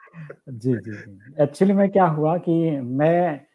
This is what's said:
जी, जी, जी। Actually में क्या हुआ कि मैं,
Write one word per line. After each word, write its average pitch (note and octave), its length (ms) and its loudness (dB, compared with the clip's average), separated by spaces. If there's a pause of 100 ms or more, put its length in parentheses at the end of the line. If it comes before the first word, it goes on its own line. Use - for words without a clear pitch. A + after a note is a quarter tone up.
(500)
जी, A#2+ 260 -4
जी, - 20 -2
जी। G#2 680 -6
Actually F#3+ 260 2
में G3 180 2
क्या G3 160 4
हुआ D#3 320 0
कि E3 440 -2
मैं, D3 600 0 (140)